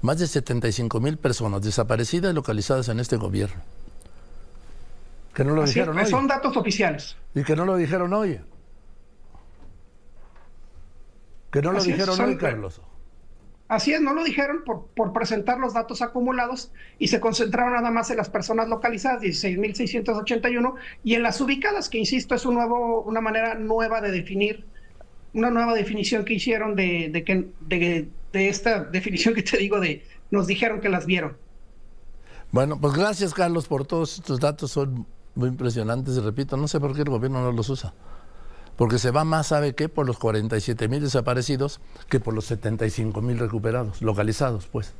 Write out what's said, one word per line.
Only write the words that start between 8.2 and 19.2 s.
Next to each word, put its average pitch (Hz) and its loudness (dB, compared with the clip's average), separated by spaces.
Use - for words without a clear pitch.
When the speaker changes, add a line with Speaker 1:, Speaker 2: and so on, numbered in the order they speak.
Speaker 1:
Que 139 2
no 175 2
lo 196 2
Speaker 2:
Así 185 2
es, 160 2
Speaker 1:
dijeron 185 2
Speaker 2:
son 214 4
Speaker 1:
hoy, 254 0
Carlos. 110 -2
Speaker 2:
Así 254 2
es, 320 2
no 285 2
lo 330 0
dijeron 285 0
por, 208 -6
por 202 0
presentar 214 0
los 247 -2
datos 226 -2
acumulados 247 0
y 214 2
se - 4
concentraron 240 2
nada 233 2
más 226 0
en 233 0
las 208 -2
personas 226 0
localizadas, 233 0